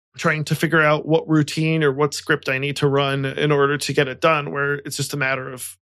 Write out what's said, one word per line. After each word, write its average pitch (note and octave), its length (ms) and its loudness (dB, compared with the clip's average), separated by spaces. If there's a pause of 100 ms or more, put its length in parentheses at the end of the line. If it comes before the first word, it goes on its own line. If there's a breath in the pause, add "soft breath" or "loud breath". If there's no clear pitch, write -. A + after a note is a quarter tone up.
(160)
trying D#3 280 -2
to D#3+ 100 -2
figure D#3+ 260 2
out D3+ 260 2
what D#3+ 220 2
routine D#3 560 2
or C#3+ 80 2
what D3 220 -2
script - 340 -4
I C3 100 -2
need C#3+ 180 -6
to D3 120 2
run C#3 360 0
in D3 280 0
order C#3+ 260 4
to C#3+ 140 -4
get C#3 160 2
it B2+ 120 -10
done," D#3+ 320 2
where C#3+ 220 -2
it's C#3+ 220 -10
just - 160 -4
a D3 60 -4
matter C3 340 -4
of - 300 -14